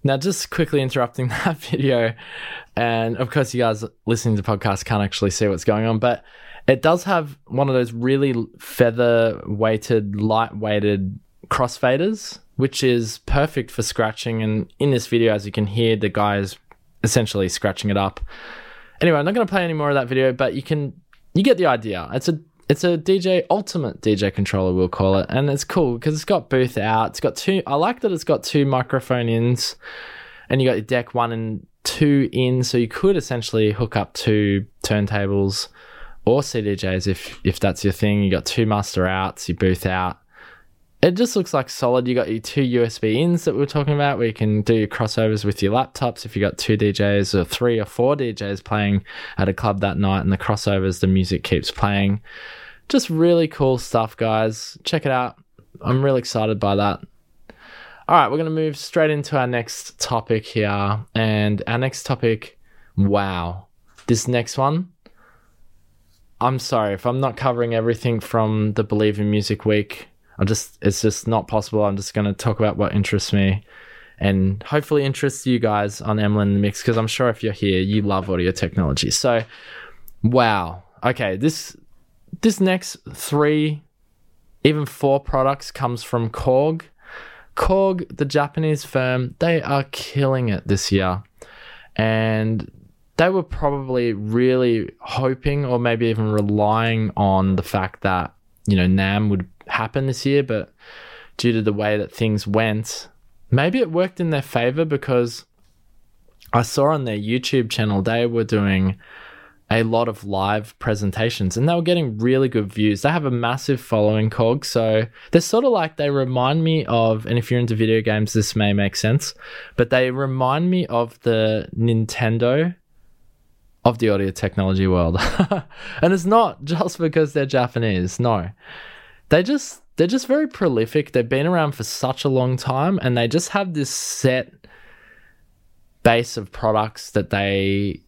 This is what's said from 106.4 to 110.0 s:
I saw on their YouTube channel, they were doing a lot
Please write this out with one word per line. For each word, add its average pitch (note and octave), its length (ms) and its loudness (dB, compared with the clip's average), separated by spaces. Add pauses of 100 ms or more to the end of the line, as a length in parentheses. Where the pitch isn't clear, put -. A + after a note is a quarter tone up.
I A#2+ 100 4
saw C#3 300 2
on C#3+ 120 -2
their G#2+ 140 -2
YouTube A#2 520 -2
channel, G#2 320 0
they A#2 240 2
were A#2 180 0
doing G2 540 2 (720)
a A2+ 120 2
lot A2+ 260 2